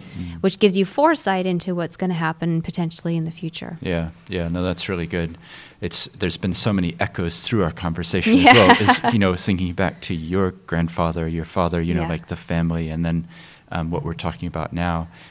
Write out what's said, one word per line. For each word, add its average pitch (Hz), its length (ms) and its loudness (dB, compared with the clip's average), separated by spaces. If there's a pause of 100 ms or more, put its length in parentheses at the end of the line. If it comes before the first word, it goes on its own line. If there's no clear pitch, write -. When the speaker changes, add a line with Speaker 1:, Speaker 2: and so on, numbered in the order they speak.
(180)
Speaker 1:
Mm. 170 240 -8
Speaker 2:
which 190 180 2
gives 196 180 6
you 196 80 4
foresight 190 600 2
into 180 300 0
what's 170 220 -4
gonna 185 160 0
happen 165 480 0
potentially 170 560 -4
in 160 80 -2
the 160 60 -6
future. - 500 -10
Speaker 1:
Yeah, 82 300 -2 (180)
yeah, 87 180 -2
no, 87 160 -2
that's 90 240 -2
really 85 200 -2
good. 85 300 -4 (440)
It's, - 260 -2 (100)
there's 90 200 -2
been 92 160 -2
so - 180 0
many 90 280 0
echoes 90 420 -4
through 107 240 0
our 78 60 0
conversation 90 680 2
as 269 60 6
well, - 100 10 (120)
Speaker 2:
<laughs> - 140 8
Yeah. - 20 2 (240)
Speaker 1:
is, 233 60 2
you 110 60 4
know, 92 160 4
thinking 90 380 0
back 87 280 0
to - 120 -4
your 90 380 0 (160)
grandfather, 82 600 0
your 82 180 -4
father, 85 360 0
you 85 120 0
know, 82 100 0
Speaker 2:
Yeah. 82 60 -2
Speaker 1:
like, 82 180 -4
the 87 100 -6
family, 82 520 -2
and 82 160 -2
then, 85 220 -2 (440)
um, 82 200 -4
what 80 120 -4
we're 82 120 -6
talking 85 320 -6
about 80 260 -6
now. 85 340 -2 (240)